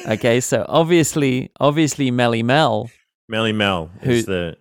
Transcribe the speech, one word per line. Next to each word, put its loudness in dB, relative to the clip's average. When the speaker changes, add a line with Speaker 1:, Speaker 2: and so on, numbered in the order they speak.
Speaker 1:
Okay, 0
so -2
obviously, 2
obviously 0
Melly 0
Mel, 0
Speaker 2:
Melly -2
Mel 0
Speaker 1:
who, -2
Speaker 2:
is 0
the -6